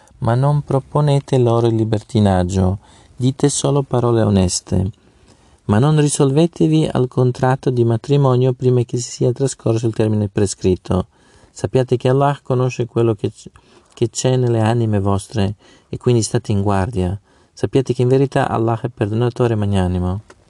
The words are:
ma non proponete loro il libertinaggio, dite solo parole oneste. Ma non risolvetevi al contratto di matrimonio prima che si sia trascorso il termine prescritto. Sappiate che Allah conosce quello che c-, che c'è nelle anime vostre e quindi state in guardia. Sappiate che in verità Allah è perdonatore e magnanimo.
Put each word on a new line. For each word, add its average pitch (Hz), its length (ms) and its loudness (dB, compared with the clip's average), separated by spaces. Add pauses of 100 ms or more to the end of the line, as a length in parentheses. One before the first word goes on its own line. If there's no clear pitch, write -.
(200)
ma 113 160 0
non 143 260 0
proponete 139 760 -2
loro 117 300 2
il 113 80 0
libertinaggio, 98 1040 0 (360)
dite 135 320 0
solo 139 360 0
parole 120 380 0
oneste. 95 680 0 (760)
Ma 104 140 2
non 151 200 2
risolvetevi 151 920 0
al 127 160 0
contratto 127 640 0
di 120 160 2
matrimonio 127 680 2
prima 123 300 0
che 123 140 -6
si 120 120 -8
sia 131 220 -2
trascorso 117 560 -2
il 110 60 -2
termine 107 340 0
prescritto. 95 800 -2 (420)
Sappiate 127 460 -2
che 127 140 0
Allah 139 340 0
conosce 127 420 -2
quello 113 300 0
che 98 160 -6
c-, - 180 -20 (440)
che 117 160 -4
c'è 127 280 -2
nelle 120 240 0
anime 110 380 0
vostre 98 560 -2 (340)
e - 80 -10
quindi 120 240 0
state - 300 -4
in 101 100 0
guardia. 95 580 -2 (320)
Sappiate 131 420 -2
che 127 80 -2
in 123 60 2
verità 135 400 0
Allah 113 320 -2
è - 80 -6
perdonatore 117 640 -2
e 107 40 -2
magnanimo. 92 640 -2 (280)